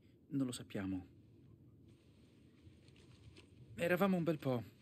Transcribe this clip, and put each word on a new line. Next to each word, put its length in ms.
non 180
lo 60
sappiamo. 540
Eravamo 420
un 80
bel 140
po'. 260